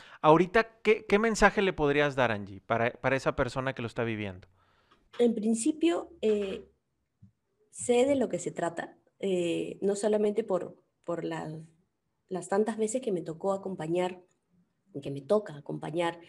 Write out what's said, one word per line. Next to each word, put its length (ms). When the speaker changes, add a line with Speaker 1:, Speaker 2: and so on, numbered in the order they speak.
Speaker 1:
ahorita, 640
¿qué, 240
qué 100
mensaje 460
le 100
podrías 420
dar, 160
Angie, 300
para, 320
para 220
esa 200
persona 380
que 80
lo 60
está 160
viviendo? 440
Speaker 2:
En 160
principio, 760
eh, 460
sé 340
de 100
lo 140
que 80
se 140
trata, 440
eh, 600
no 140
solamente 480
por, 340
por 200
la, 360
las 180
tantas 300
veces 240
que 100
me 100
tocó 320
acompañar, 680
que 100
me 100
toca 340
acompañar 720